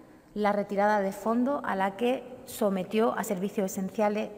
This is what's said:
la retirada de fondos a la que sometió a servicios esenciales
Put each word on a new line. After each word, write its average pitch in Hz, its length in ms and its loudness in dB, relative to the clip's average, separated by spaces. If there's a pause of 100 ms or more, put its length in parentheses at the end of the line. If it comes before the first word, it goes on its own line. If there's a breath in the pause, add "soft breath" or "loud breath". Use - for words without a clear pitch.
(340 loud breath)
la 208 180 2
retirada 208 480 2
de 190 140 0
fondos 247 500 0
a 202 140 -2
la 196 180 0
que 247 280 0 (220)
sometió 208 720 0
a 196 60 0
servicios 196 480 -2
esenciales 208 680 -2